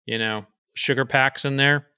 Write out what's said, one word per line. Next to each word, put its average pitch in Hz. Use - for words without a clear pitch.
you 113
know, 110
sugar 135
packs 135
in 139
there. 143